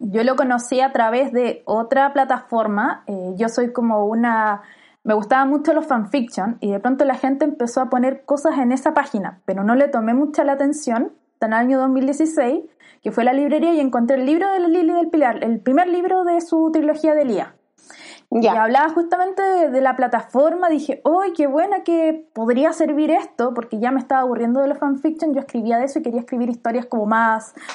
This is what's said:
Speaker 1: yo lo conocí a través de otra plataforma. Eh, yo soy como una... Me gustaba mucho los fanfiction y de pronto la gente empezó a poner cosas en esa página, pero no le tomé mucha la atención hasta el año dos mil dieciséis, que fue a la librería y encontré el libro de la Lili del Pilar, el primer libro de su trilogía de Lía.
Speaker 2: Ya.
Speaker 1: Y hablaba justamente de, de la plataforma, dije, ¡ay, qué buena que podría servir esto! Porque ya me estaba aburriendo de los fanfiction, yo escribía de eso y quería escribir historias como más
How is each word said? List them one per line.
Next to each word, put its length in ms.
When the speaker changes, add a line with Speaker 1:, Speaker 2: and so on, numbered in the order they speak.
Speaker 1:
yo 240
lo 120
conocí 440
a 120
través 400
de 340
otra 460
plataforma. 920
Eh, 300
yo 140
soy 220
como 340
una... 560
Me 100
gustaba 300
mucho 300
los 120
fanfiction 760
y 120
de 80
pronto 240
la 100
gente 300
empezó 380
a 80
poner 340
cosas 340
en 140
esa 220
página, 500
pero 200
no 120
le 120
tomé 260
mucha 300
la 80
atención 600
hasta 120
el 60
año 260
dos 120
mil 160
dieciséis, 580
que 100
fue 100
a 40
la 80
librería 400
y 60
encontré 360
el 100
libro 240
de 100
la 80
Lili 260
del 160
Pilar, 340
el 160
primer 280
libro 360
de 160
su 320
trilogía 420
de 120
Lía. 280
Speaker 2:
Ya. 240
Speaker 1:
Y 20
hablaba 320
justamente 540
de, 280
de 100
la 140
plataforma, 760
dije, 360
¡ay, 300
qué 120
buena 380
que 480
podría 400
servir 400
esto! 420
Porque 240
ya 140
me 80
estaba 220
aburriendo 380
de 60
los 120
fanfiction, 560
yo 60
escribía 380
de 60
eso 160
y 20
quería 180
escribir 300
historias 360
como 200
más 480